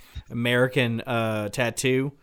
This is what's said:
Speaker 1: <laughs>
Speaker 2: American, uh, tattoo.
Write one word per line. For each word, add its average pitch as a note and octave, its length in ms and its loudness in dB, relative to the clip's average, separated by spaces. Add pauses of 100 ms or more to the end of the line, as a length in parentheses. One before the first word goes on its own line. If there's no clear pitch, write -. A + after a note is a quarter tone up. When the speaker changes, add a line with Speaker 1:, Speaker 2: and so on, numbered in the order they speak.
Speaker 1:
<laughs> - 220 -16
Speaker 2:
American, A#2+ 720 2
uh, A2 480 -2
tattoo. C3 640 0 (100)